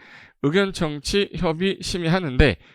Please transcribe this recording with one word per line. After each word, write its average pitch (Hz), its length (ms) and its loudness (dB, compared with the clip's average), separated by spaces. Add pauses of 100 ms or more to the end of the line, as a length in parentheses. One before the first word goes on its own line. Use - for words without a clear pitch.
(420)
의견 190 300 2
청취 156 640 -2
협의 175 460 -2
심의하는데 160 760 2 (180)